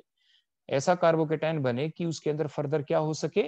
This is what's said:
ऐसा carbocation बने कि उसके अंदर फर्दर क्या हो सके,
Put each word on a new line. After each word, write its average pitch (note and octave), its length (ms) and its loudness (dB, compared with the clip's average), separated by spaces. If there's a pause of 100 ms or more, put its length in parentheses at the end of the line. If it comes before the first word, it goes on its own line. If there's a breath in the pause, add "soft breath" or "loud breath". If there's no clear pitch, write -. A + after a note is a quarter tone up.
(680)
ऐसा C#3+ 320 2
carbocation D#3+ 600 2
बने C3 260 0
कि E3+ 160 -6
उसके D#3 240 -4
अंदर D3+ 180 -2
फर्दर D3 340 -2
क्या D#3+ 160 0
हो D#3 160 0
सके, E3+ 340 -2